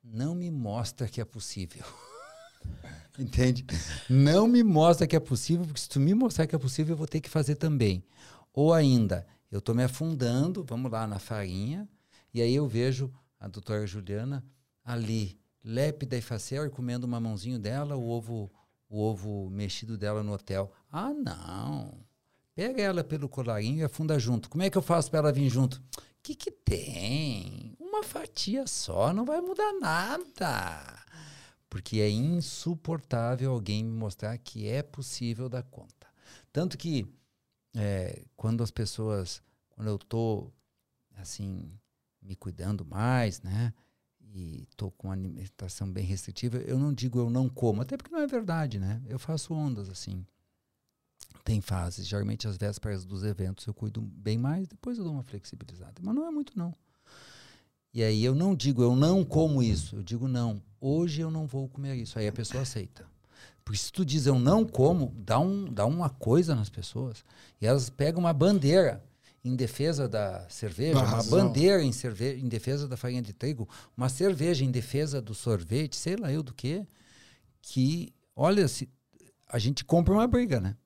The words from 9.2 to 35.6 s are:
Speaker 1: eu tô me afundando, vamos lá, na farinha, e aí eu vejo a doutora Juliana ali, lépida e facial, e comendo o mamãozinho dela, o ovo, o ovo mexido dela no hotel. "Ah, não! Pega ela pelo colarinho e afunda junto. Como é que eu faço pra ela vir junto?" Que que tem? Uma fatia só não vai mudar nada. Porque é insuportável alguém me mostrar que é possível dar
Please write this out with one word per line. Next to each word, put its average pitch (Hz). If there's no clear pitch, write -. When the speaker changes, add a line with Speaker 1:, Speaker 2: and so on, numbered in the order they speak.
Speaker 1:
eu 101
tô 117
me 120
afundando, 143
vamos 123
lá, 110
na 101
farinha, 107
e 120
aí 120
eu 147
vejo 131
a 104
doutora 107
Juliana 107
ali, 113
lépida 131
e 120
facial, 131
e 143
comendo 123
o 123
mamãozinho 113
dela, 139
o 120
ovo, 110
o 107
ovo 101
mexido 104
dela 104
no 104
hotel. 98
"Ah, 202
não! 123
Pega 240
ela 180
pelo 143
colarinho 117
e 160
afunda 156
junto. 117
Como 170
é 190
que 190
eu 185
faço 170
pra 156
ela 151
vir 139
junto?" 131
Que 302
que -
tem? 98
Uma 403
fatia 269
só 107
não 214
vai 302
mudar 381
nada. 160
Porque 107
é 104
insuportável 135
alguém 107
me 113
mostrar 110
que 107
é 127
possível 123
dar 123